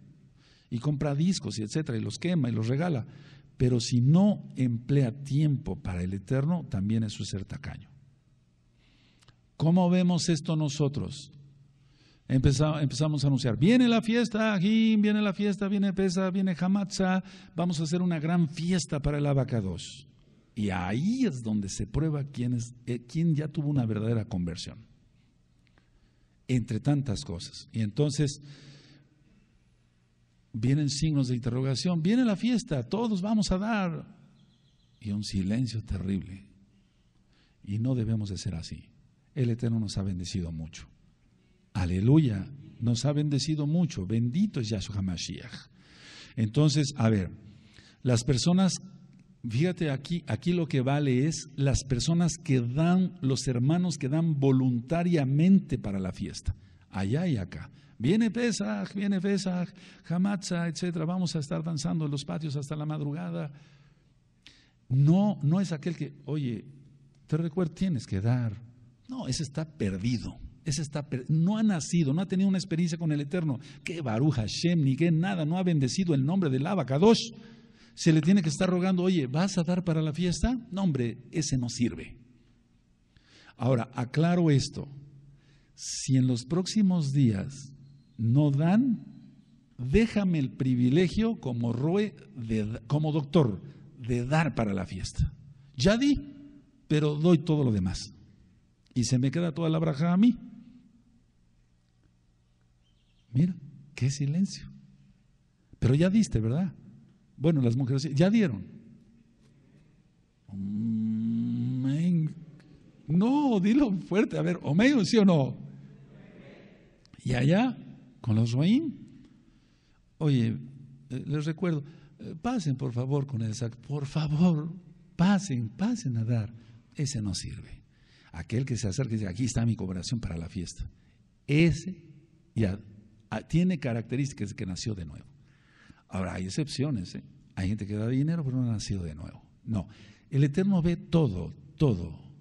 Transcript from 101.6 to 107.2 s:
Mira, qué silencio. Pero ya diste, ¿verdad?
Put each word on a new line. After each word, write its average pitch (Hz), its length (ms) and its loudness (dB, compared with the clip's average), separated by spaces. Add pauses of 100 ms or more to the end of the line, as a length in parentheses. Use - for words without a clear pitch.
Mira, 175 220 2 (400)
qué 131 160 0
silencio. 151 560 -2 (1120)
Pero 117 160 4
ya 170 160 4
diste, 190 300 2
¿verdad? 135 340 0 (640)